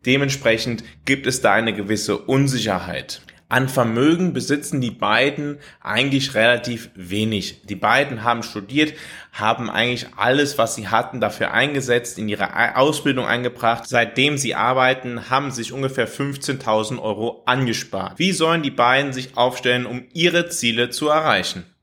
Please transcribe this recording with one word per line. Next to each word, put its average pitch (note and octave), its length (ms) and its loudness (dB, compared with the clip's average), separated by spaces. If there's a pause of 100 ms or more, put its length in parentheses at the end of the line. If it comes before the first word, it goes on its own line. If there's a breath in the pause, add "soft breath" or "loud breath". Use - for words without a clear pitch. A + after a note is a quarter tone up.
Dementsprechend B2 760 0 (220 loud breath)
gibt C3+ 200 0
es B2+ 140 -2
da G#2 140 4
eine A2+ 180 2
gewisse G#2 460 -2
Unsicherheit. G#2+ 1040 -2 (260 loud breath)
An B2+ 220 2
Vermögen C#3 640 2
besitzen C#3 480 -2
die B2 80 -2
beiden C3+ 720 0 (200 loud breath)
eigentlich C3+ 540 0
relativ A#2 640 2
wenig. G2+ 760 -4
Die G2+ 60 -6
beiden A#2+ 480 0
haben A#2 180 0
studiert, C#3 540 -2 (380 loud breath)
haben A#2 360 0
eigentlich A#2 380 -2 (100)
alles, C#3 400 2
was A2+ 160 2
sie G#2+ 140 -10
hatten, A#2 340 0
dafür A2 320 -2
eingesetzt, A#2+ 640 0
in G#2+ 100 -6
ihre G2+ 280 -4
Ei-, A#2 200 2
Ausbildung C3+ 520 2
eingebracht. A#2+ 600 0
Seitdem B2+ 520 2
sie C3 160 -4
arbeiten, B2+ 720 0
haben C3+ 220 0
sich A#2 220 -8
ungefähr C3+ 340 -2
fünfzehntausend B2 920 -2
Euro A2 460 -6
angespart. A2+ 720 -2
Wie F3+ 140 2
sollen D#3+ 320 2
die C3+ 80 -2
beiden C3 420 2
sich B2+ 240 -8
aufstellen, B2 480 2
um B2 260 -10
ihre E3+ 380 2
Ziele A#2+ 400 0
zu D3+ 200 -2
erreichen? A#2+ 560 0 (180)